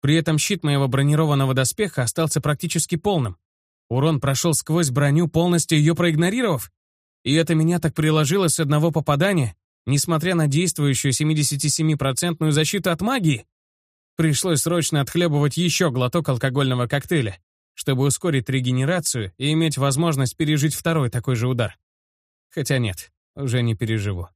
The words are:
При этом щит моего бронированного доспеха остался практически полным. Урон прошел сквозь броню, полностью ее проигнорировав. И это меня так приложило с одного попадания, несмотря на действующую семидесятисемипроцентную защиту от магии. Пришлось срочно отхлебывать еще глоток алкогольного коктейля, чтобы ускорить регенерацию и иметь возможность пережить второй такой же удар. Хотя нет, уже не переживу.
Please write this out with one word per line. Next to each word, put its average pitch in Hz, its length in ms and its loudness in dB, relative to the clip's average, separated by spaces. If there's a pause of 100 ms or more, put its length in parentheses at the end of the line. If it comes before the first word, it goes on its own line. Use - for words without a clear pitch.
При 143 140 2
этом 156 240 0
щит 190 240 -4
моего 139 240 2
бронированного 139 640 2
доспеха 135 480 -2
остался 151 400 -2
практически 151 540 -4
полным. 156 420 -2 (520)
Урон 139 300 2
прошел 139 360 0
сквозь 156 340 0
броню, 143 380 2
полностью 165 500 2
ее 151 160 4
проигнорировав. 175 760 0 (520)
И 131 100 0
это 160 200 2
меня 160 260 2
так 156 140 -2
приложило 156 540 2
с 147 120 0
одного 151 320 2
попадания, 147 640 0 (320)
несмотря 156 480 0
на 156 120 2
действующую 143 680 0
семидесятисемипроцентную 151 1400 0
защиту 156 400 0
от 160 100 -2
магии. 190 440 0 (720)
Пришлось 160 440 0
срочно 165 400 0
отхлебывать 147 560 0
еще 175 320 0
глоток 127 400 -2
алкогольного 127 580 0
коктейля, 135 520 -2 (340)
чтобы 131 300 -2
ускорить 139 460 -2
регенерацию 127 880 -2
и 143 160 -2
иметь 160 240 0
возможность 139 580 0
пережить 151 400 0
второй 160 340 0
такой 123 260 -4
же 117 120 -2
удар. 120 300 -2 (720)
Хотя 139 300 -2
нет, 107 320 -6 (240)
уже 127 260 -2
не 117 140 0
переживу. 101 600 -4